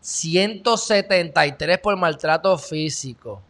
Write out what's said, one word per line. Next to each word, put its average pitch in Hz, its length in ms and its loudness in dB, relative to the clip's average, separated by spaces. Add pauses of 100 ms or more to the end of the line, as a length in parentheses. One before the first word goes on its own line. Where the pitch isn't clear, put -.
Ciento 196 760 -2
setenta 190 680 2
y 139 60 -2
tres 160 260 0
por 202 180 0
maltrato 165 600 2
físico. 135 920 -8